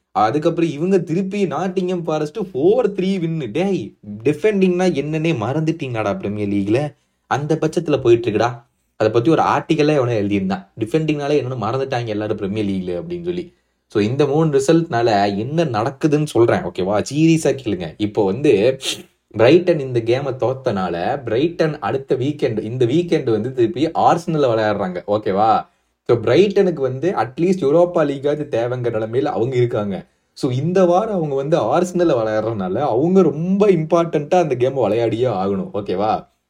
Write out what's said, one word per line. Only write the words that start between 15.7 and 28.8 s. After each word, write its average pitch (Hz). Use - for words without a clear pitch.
சொல்றேன், 117
ஓகேவா? 92
சீரியஸா 156
கேளுங்க. 90
இப்போ 104
வந்து 123
பிரைட்டன் 160
இந்த 127
கேமை 123
தோத்தனால, 110
பிரைட்டன் 151
அடுத்த 117
வீக்கெண்ட், 123
இந்த 120
வீக்கெண்ட் 147
வந்து 110
திருப்பி 127
ஆர்சனல்ல 151
விளையாடுறாங்க, 101
ஓகேவா? 104
So, 117
பிரைட்டனுக்கு 170
வந்து 135
அட்லீஸ்ட் 185
யூரோப்பா 165
லீக்காவது 143
தேவைங்கிற 120